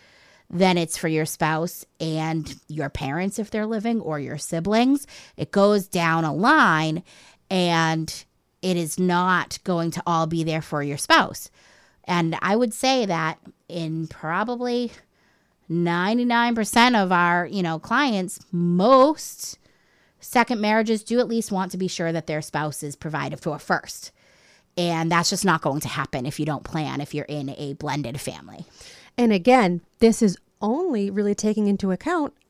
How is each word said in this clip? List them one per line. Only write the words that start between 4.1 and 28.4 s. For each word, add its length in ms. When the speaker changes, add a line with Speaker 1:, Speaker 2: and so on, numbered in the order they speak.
Speaker 1:
your 200
siblings. 680
It 140
goes 360
down 380
a 100
line, 680
and 760
it 160
is 220
not 680
going 280
to 140
all 200
be 180
there 180
for 200
your 160
spouse. 520
And 380
I 140
would 180
say 320
that 320
in 400
probably 840
Ninety-nine 840
percent 420
of 160
our, 340
you 160
know, 160
clients, 640
most 1080
second 400
marriages 420
do 160
at 100
least 220
want 220
to 60
be 100
sure 240
that 140
their 160
spouse 400
is 140
provided 440
for 180
first. 540
And 340
that's 200
just 140
not 160
going 200
to 80
happen 380
if 140
you 60
don't 180
plan, 360
if 140
you're 120
in 240
a 240
blended 460
family. 440